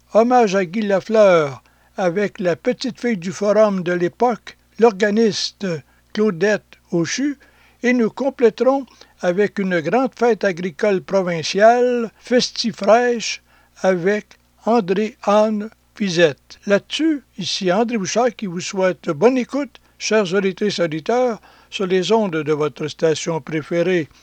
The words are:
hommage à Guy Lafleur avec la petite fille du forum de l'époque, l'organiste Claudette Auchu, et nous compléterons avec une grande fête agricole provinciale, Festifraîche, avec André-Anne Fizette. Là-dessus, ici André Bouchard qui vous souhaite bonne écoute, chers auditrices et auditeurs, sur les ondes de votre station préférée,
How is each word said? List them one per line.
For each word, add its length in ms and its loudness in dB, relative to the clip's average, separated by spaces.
hommage 420 4
à 100 0
Guy 160 -6
Lafleur 800 2
avec 440 -2
la 160 0
petite 440 -6
fille 180 -2
du 140 -8
forum 520 2
de 80 -2
l'époque, 680 -2
l'organiste 880 0
Claudette 500 0
Auchu, 480 -2
et 100 2
nous 160 0
compléterons 800 0
avec 380 0
une 220 -2
grande 340 -2
fête 300 0
agricole 560 -2
provinciale, 1160 0
Festifraîche, 1300 0
avec 420 0
André-Anne 1040 0
Fizette. 720 0
Là-dessus, 580 -2
ici 340 -4
André 280 0
Bouchard 360 -2
qui 120 -10
vous 140 -8
souhaite 500 -4
bonne 260 2
écoute, 420 -6
chers 340 0
auditrices 460 -2
et 40 0
auditeurs, 560 -2
sur 180 -6
les 240 0
ondes 240 0
de 180 -2
votre 340 -4
station 540 -2
préférée, 680 -2